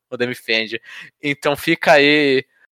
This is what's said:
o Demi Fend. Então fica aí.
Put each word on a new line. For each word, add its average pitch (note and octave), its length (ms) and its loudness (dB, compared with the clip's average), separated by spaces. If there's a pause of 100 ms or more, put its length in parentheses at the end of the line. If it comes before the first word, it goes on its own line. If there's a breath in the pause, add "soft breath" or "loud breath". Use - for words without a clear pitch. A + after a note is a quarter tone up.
o B2+ 80 -12
Demi B2 180 -4
Fend. A2+ 460 -4 (420 loud breath)
Então C#3+ 320 -4
fica E3 380 0
aí. C#3+ 520 4 (260)